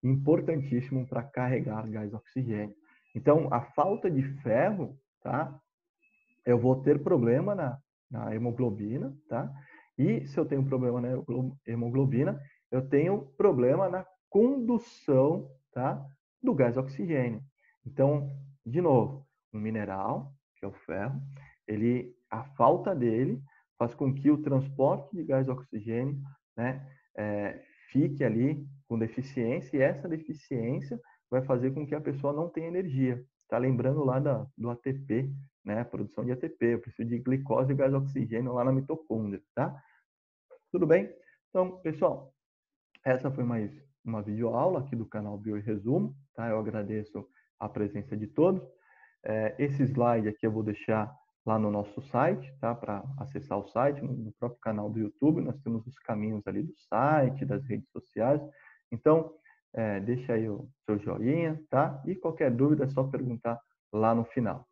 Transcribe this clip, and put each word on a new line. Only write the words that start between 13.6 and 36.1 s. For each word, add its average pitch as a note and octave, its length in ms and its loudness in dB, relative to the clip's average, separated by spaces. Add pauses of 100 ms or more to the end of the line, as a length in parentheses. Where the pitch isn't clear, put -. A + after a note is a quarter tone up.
na F3+ 180 -4 (240)
condução, A3 1200 2 (220)
tá? C3 320 -2 (380)
Do B3+ 120 4
gás B2 240 4
oxigênio. C3+ 640 -2 (420)
Então, C#3 460 2 (340)
de B2+ 160 0
novo, C3 460 4 (260)
um G#2+ 80 -8
mineral, G#2+ 720 -4 (220)
que - 80 -14
é G2 40 -6
o G2 40 -10
ferro, G#2+ 480 -6 (480)
ele, A#2+ 480 -2 (140)
a A2 120 -8
falta E3+ 520 4
dele C3 480 0 (360)
faz A#2 160 -2
com C3+ 200 0
que C#3 160 4
o D3+ 120 4
transporte C3+ 720 0
de E3+ 80 -6
gás C3+ 260 0
oxigênio, B2 680 -4 (380)
né, C3 320 -4 (280)
é, G#2 460 -4 (280)
fique C#3+ 340 2
ali B2+ 420 0 (220)
com A#2 100 -2
deficiência, B2 760 -4
e C3+ 60 4
essa F3+ 260 0
deficiência D3+ 920 -6 (300)
vai C3 120 0
fazer C3 300 0
com D3 140 -6
que D3+ 80 -4
a D3+ 60 -4
pessoa C#3+ 320 -4
não D#3+ 160 -2
tenha E3 200 -6
energia. C3+ 540 0 (260)
Tá A2+ 100 0
lembrando C3 460 2
lá B2+ 140 2
da, B2+ 280 0 (100)
do A#2 140 -4
A A#2 60 -6
T C3+ 180 -4
P, C3+ 360 -2 (340)
né, G#2+ 200 -2
produção - 400 -6